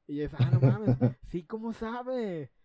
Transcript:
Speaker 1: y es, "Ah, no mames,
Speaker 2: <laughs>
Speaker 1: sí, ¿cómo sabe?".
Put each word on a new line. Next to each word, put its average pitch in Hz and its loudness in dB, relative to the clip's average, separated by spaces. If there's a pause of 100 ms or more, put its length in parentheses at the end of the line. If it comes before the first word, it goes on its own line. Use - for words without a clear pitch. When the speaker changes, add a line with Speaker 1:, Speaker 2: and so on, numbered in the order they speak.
Speaker 1:
y 147 -6
es, 143 -6
"Ah, 127 4
no 123 6
mames, 131 4
Speaker 2:
<laughs> - 0
Speaker 1:
sí, 170 -6
¿cómo 226 -8
sabe?". 226 -6 (140)